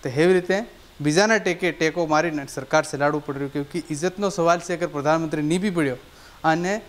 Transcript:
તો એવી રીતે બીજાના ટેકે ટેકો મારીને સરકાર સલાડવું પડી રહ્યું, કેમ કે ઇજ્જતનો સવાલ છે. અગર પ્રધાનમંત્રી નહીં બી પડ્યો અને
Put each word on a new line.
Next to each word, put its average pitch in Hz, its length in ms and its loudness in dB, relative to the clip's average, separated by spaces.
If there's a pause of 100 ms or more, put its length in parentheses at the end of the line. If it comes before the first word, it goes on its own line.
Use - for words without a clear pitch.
તો 147 60 -6
એવી 160 240 4
રીતે 185 320 0 (360)
બીજાના 196 380 4
ટેકે 180 340 -2
ટેકો 160 340 0
મારીને 156 400 0
સરકાર - 380 0
સલાડવું 147 420 -2
પડી 139 120 -6
રહ્યું, 139 140 -6
કેમ 147 100 -4
કે 156 280 -6
ઇજ્જતનો 185 380 -2
સવાલ 175 300 2
છે. 175 180 -6
અગર 170 100 -4
પ્રધાનમંત્રી 151 560 0
નહીં 160 180 0
બી 208 100 0
પડ્યો 147 260 0 (480)
અને 175 440 0